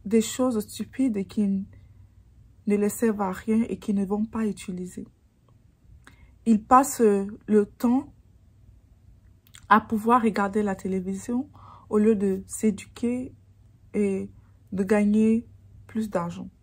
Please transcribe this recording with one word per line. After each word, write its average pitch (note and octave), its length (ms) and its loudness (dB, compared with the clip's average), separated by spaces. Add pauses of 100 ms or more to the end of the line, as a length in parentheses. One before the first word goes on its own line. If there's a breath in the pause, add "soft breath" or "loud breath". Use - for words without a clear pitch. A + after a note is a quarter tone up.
des A3 160 4
choses B3 460 -2
stupides G#3 600 -4
qui G#3+ 140 -2
n-, G3 220 0 (1000 soft breath)
ne G#3 80 2
les G#3 140 0
servent G#3 320 -2
à F#3 100 -2
rien A3 380 0
et F#3+ 100 -6
qui G#3 160 -4
ne G3+ 100 0
vont G#3 200 -2
pas A3+ 200 -6
utiliser. F#3 640 -8 (1400 soft breath)
Ils A3 160 4
passent, C4 420 4
euh, G3+ 240 4 (200)
le G#3 200 4
temps B3+ 460 -2 (1600)
à G#3+ 120 8
pouvoir A3+ 420 0
regarder G#3 420 0
la G3 100 -2
télévision F#3+ 760 -6 (400 loud breath)
au G#3+ 100 0
lieu G#3+ 180 4
de G3 320 -2
s'éduquer A#3+ 840 -4 (640)
et G3 340 -2 (440 soft breath)
de G3 100 -2
gagner G#3+ 640 2 (400)
plus A3 240 -6
d'argent. F3+ 380 -6 (140)